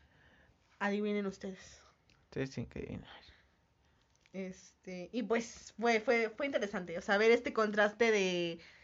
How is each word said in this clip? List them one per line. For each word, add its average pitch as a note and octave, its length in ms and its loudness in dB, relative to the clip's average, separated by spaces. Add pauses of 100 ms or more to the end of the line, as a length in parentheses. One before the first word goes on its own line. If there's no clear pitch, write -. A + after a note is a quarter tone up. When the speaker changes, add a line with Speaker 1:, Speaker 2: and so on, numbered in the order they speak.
(800)
Speaker 1:
Adivinen G#3 480 -2
ustedes. - 540 -12 (480)
Speaker 2:
Ustedes C3+ 220 -4
tienen - 180 -8
que - 100 -12
adivinar. - 300 -10 (1200)
Speaker 1:
Este, F#3 760 -12
y A#3 120 -4
pues - 540 -4
fue, A3+ 220 4
fue, A#3 360 2
fue D4 100 -4
interesante, G3 520 -4
o F#3+ 40 -4
sea, G3+ 160 2
ver A3 140 8
este A#3+ 200 4
contraste G#3+ 600 2
de F3+ 480 0 (240)